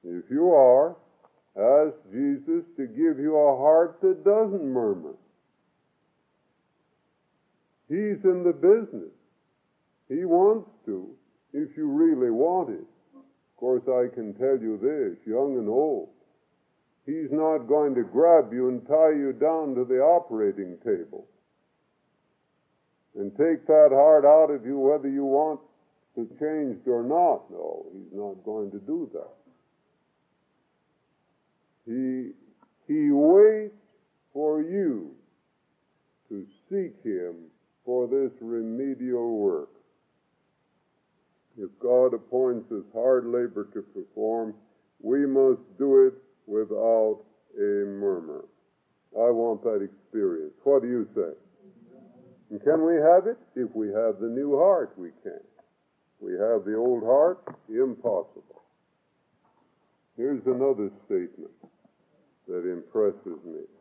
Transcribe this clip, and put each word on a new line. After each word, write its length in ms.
if 260
you 220
are, 440
ask 400
Jesus 540
to 120
give 320
you 180
a 200
heart 440
that 220
doesn't 420
murmur. 500
He's 380
in 160
the 100
business. 600
He 180
wants 460
to, 280
if 240
you 100
really 440
want 400
it. 160
Of 420
course, 300
I 200
can 260
tell 240
you 200
this, 500
young 320
and 100
old, 400
He's 260
not 360
going 260
to 100
grab 480
you 180
and 180
tie 240
you 220
down 420
to 100
the 160
operating 800
table 480
and 240
take 300
that 240
heart 340
out 240
of 160
you 140
whether 280
you 160
want 380
to 100
change 480
or 160
not. 480
No, 420
He's 180
not 320
going 280
to 80
do 340
that. 220
He, 480
He 240
waits 640
for 300
you 480
to 180
seek 360
Him 480
for 220
this 240
remedial 960
work. 320
If 140
God 360
appoints 560
us 200
hard 360
labor 480
to 80
perform, 720
we 240
must 340
do 300
it 80
without 760
a 300
murmur. 600
I 140
want 340
that 200
experience. 800
What 180
do 60
you 260
say? 240
And 140
can 220
we 100
have 320
it? 100
If 200
we 140
have 300
the 100
new 280
heart, 400
we 140
can. 180
If 40
we 120
have 320
the 100
old 280
heart, 340
impossible. 960
Here's 300
another 420
statement 480
that 180
impresses 800
me. 160